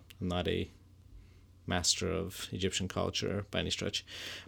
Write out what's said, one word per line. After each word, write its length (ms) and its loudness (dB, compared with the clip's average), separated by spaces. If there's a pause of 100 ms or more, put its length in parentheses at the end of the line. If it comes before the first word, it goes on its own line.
(200)
I'm 80 0
not 200 2
a 220 2 (1000)
master 400 4
of 440 -2
Egyptian 340 2
culture 640 0
by 80 2
any 100 2
stretch. 360 0 (420)